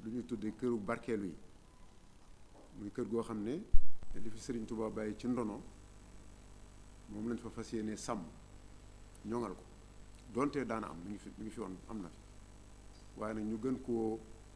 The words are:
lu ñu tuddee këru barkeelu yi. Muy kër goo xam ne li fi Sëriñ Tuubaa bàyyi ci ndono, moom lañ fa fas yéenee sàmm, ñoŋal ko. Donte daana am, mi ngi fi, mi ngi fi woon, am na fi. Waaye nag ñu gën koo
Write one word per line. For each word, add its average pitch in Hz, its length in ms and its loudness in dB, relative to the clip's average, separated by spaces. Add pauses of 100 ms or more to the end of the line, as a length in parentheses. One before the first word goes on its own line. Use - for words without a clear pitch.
lu 110 80 -8
ñu 120 140 -6
tuddee 107 300 -6
këru 120 240 0
barkeelu 110 460 -2
yi. 82 100 -6 (1400)
Muy 104 120 -8
kër 123 160 -4
goo 113 140 0
xam 110 220 -4
ne 139 180 -4 (540)
li 110 140 2
fi 107 100 -6
Sëriñ 117 260 -6
Tuubaa 110 240 -4
bàyyi 107 280 -4
ci 123 100 -6
ndono, 120 340 -2 (1500)
moom 107 200 -6
lañ 117 80 -2
fa 117 120 -10
fas 107 220 -10
yéenee 107 240 -4
sàmm, 107 280 -6 (1000)
ñoŋal 110 280 -4
ko. - 100 -14 (680)
Donte 139 320 -2
daana 110 240 -4
am, - 140 -12
mi 101 80 -8
ngi 101 80 -8
fi, 101 180 -14
mi 104 80 -10
ngi 104 60 -8
fi 120 80 -12
woon, 92 180 -8 (120)
am 110 120 -8
na 85 80 -10
fi. - 80 -20 (1000)
Waaye 107 180 -6
nag 107 100 -6
ñu 110 160 -4
gën 131 200 -2
koo 110 380 -2 (360)